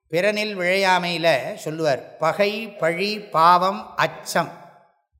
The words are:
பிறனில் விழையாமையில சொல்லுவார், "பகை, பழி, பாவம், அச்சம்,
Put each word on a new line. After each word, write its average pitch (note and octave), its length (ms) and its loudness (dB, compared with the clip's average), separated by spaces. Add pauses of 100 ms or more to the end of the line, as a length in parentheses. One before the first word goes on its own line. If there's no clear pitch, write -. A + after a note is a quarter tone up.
பிறனில் G#3 480 -2
விழையாமையில F3 1000 0
சொல்லுவார், D#3 640 -4
"பகை, G3+ 540 -2
பழி, F#3 480 -4
பாவம், F3+ 760 2
அச்சம், D#3 560 -4 (680)